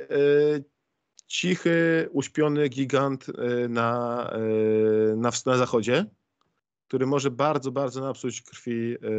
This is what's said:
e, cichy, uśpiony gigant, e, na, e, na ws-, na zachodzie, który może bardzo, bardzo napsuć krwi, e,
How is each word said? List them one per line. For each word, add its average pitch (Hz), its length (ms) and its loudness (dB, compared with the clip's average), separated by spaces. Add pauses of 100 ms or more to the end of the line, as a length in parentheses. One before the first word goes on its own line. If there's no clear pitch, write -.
e, 139 60 -14 (1200)
cichy, 165 840 0
uśpiony 147 580 0
gigant, 135 600 -2
e, 120 380 -2
na, 120 640 -2
e, 110 840 2
na 117 140 0
ws-, - 160 -6
na 131 120 4
zachodzie, 123 480 2 (800)
który 131 180 -2
może 139 260 0
bardzo, 135 400 0
bardzo 131 300 -4
napsuć 131 400 -6
krwi, 117 540 -6
e, 110 240 -8